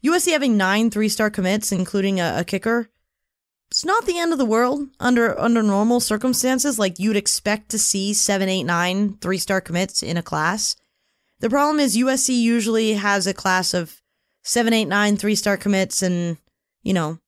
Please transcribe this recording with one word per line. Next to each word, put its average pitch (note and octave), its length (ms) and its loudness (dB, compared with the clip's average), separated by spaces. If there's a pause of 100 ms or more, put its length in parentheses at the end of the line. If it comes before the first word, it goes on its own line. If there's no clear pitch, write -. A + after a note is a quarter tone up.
U D4+ 120 2
S F4 120 2
C F4+ 60 2
having C4 260 2
nine G3+ 320 2
three-star G#3+ 400 0
commits, G#3 420 -2
including F#3+ 480 0
a, E3+ 200 -2
a F3 40 -2
kicker, A3+ 460 -2 (840)
it's - 140 -2
not G4+ 200 2
the F4 140 -2
end E4+ 120 0
of D#4+ 60 0
the C4 80 2
world B3 420 0 (120)
under, A#3+ 400 2
under A#3 240 2
normal G#3+ 360 2
circumstances. B3+ 800 0
Like, F#3+ 220 -2
you'd G#3 160 0
expect G#3 540 -2
to A3 100 -4
see G3+ 340 0
seven, G3 360 0
eight, F#3+ 160 0
nine F3+ 520 0
three-star F#3+ 440 -2
commits F3+ 420 -4
in E3 140 -4
a E3+ 40 -2
class. E3 540 -2 (640)
The A3 100 0
problem D4 300 2
is A#3 180 2
U B3+ 120 2
S C4 140 0
C B3 180 0
usually A3+ 520 2
has G3+ 320 0
a F#3+ 80 -2
class F#3 400 0
of E3+ 280 -6 (420)
seven, A#3 300 0
eight, A3 160 0
nine G#3 280 2
three-star G3+ 400 0
commits F#3+ 460 0
and, F3 340 -2 (460)
you F#3+ 100 0
know E3 240 -2 (100)